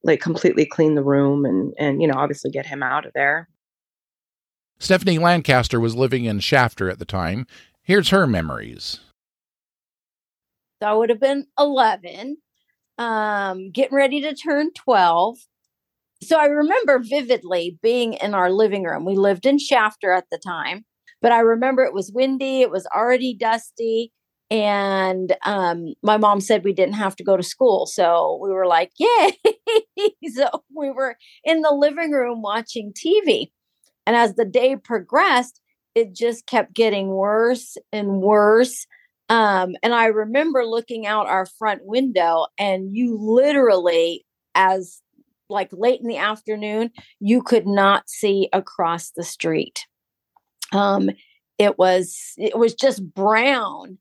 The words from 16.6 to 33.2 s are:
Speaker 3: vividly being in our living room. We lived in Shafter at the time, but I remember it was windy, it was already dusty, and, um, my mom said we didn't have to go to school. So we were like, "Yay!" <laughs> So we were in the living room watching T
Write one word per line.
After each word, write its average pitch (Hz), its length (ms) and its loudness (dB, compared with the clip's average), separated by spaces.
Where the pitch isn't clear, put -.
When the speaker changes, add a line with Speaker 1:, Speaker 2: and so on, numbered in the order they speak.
Speaker 3:
vividly 214 840 -4
being 233 320 0
in 208 200 -4
our 180 160 2
living 202 320 2
room. 156 220 -6
We 190 100 -2
lived 196 320 2
in 285 120 4
Shafter 214 540 0
at 185 180 0
the 165 140 -8
time, 175 400 -8
but 233 80 4
I 233 80 6
remember 240 460 2
it 135 100 -2
was 196 180 -6
windy, 262 480 -2
it 240 100 4
was 185 160 -6
already 247 460 0
dusty, 226 800 -4
and, 196 840 0
um, 175 560 -4
my 214 140 4
mom 208 240 2
said 196 240 0
we 202 80 0
didn't 185 220 0
have 202 220 -4
to 185 80 -16
go 196 120 4
to 180 80 -4
school. 220 420 0
So 170 560 0
we 196 80 -4
were 190 160 0
like, 175 320 2
"Yay!" 415 460 2
<laughs> 440 680 0
So 262 300 -2
we 285 160 -6
were 254 260 -6
in 320 180 2
the 311 100 4
living 294 380 0
room 240 320 -2
watching 208 500 -8
T 403 320 0